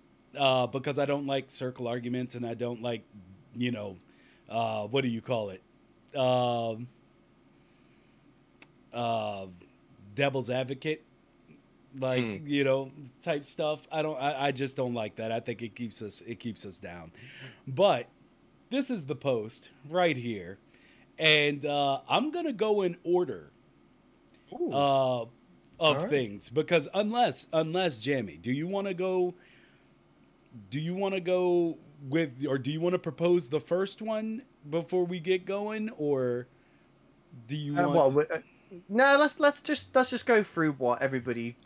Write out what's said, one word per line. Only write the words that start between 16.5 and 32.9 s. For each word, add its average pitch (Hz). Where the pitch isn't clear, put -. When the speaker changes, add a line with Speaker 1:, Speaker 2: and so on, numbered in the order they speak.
Speaker 1:
us 95
down. 87
But 135
this 269
is 185
the 139
post 113
right 165
here. 101
And, 147
uh, 143
I'm 208
gonna 320
go 208
in 175
order, 131
Speaker 2:
Ooh. 311
Speaker 1:
uh, 135
of 117
Speaker 2:
All 156
right. 170
Speaker 1:
things, 120
because 156
unless, 214
unless, 160
Jamie, 107
do 110
you 147
wanna 196
go, 180
do 131
you 165
wanna 190
go 175
with, 139
or 135
do 131
you 156
wanna 180